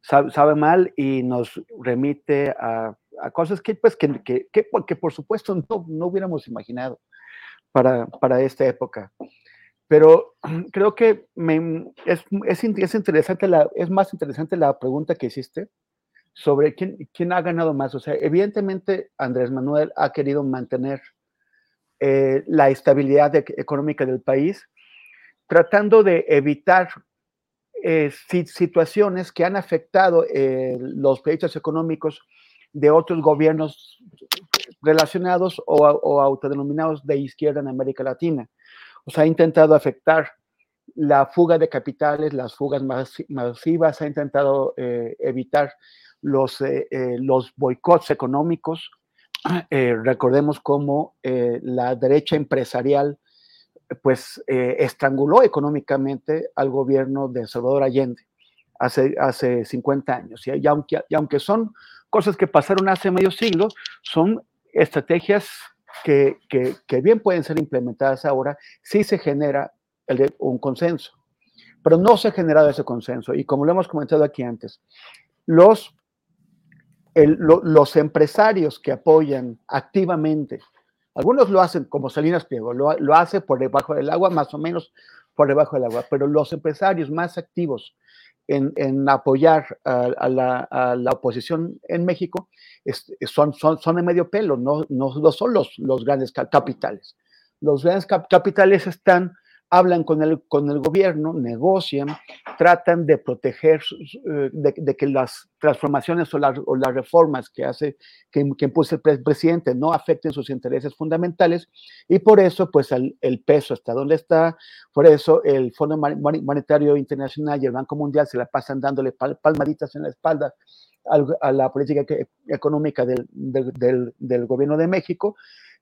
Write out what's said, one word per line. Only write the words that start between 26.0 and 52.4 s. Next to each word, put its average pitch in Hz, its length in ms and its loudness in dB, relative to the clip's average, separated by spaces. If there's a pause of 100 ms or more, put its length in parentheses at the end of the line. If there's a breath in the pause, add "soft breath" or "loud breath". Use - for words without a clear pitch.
de 175 260 2
evitar, 151 600 2 (960)
eh, 160 280 0 (180)
si-, 175 180 -2
situaciones 180 840 -2
que 170 120 -2
han 185 100 -2
afectado, 180 800 0
eh, 131 480 -2
los 135 400 -2
proyectos 156 360 -4
económicos 160 680 -6 (500 soft breath)
de 147 180 2
otros 165 300 2
gobiernos 156 760 0 (840)
relacionados 175 840 0
o, 160 100 2
o 147 460 4
autodenominados 143 840 -4
de 139 140 -2
izquierda 143 420 -4
en 143 80 -8
América 131 340 -6
Latina. 131 460 -4 (560 soft breath)
O - 60 -16
sea, 156 140 2
ha - 20 6
intentado 160 480 4
afectar 151 560 0 (640)
la 143 320 2
fuga 170 320 2
de 160 100 2
capitales, 147 640 -4
las 127 220 -8
fugas 139 280 -6
masi-, 131 460 -8
masivas, 151 720 -2
ha 156 60 -6
intentado, 139 720 -2
eh, 120 400 -6
evitar 135 540 -4 (500 soft breath)
los, 135 400 -2
eh, 135 280 -4
eh, 127 280 -6
los 131 380 -2
boicots 139 540 0
económicos. 151 800 -4 (520)
<clears throat> 170 280 -6
Eh, 123 340 0
recordemos 135 560 0
cómo, 143 600 -4
eh, 120 400 -4
la 123 320 -4
derecha 139 420 0
empresarial, 139 800 -2 (880 soft breath)